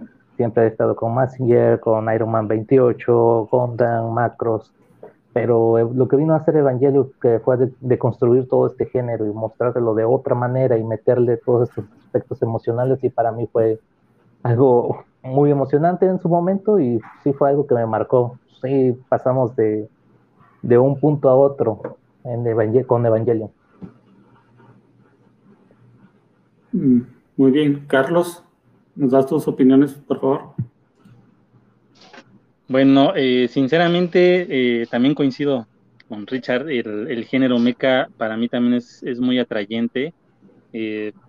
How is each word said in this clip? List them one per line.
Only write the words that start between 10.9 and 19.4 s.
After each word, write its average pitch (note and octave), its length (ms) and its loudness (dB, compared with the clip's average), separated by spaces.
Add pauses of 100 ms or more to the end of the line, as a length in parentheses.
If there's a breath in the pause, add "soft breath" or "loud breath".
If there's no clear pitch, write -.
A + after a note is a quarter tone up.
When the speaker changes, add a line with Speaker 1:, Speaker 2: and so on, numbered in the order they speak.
Speaker 1:
todos A#2+ 320 0
estos - 160 -12 (140)
aspectos - 420 -8
emocionales, B2 640 -4
y B2 60 -2
para A2+ 220 -2
mí A2+ 200 -8
fue A2 280 0 (600)
algo B2 640 2 (180)
muy C#3 300 0
emocionante D3+ 560 0
en F#3 120 0
su F3 100 -4
momento F#3+ 500 0
y A#2+ 200 0 (240)
sí C#3+ 100 0
fue C#3+ 160 2
algo C#3+ 180 0
que - 80 0
me A#2 100 0
marcó. A#2 540 -2 (240)
Sí, B2+ 340 0 (120)
pasamos B2+ 480 0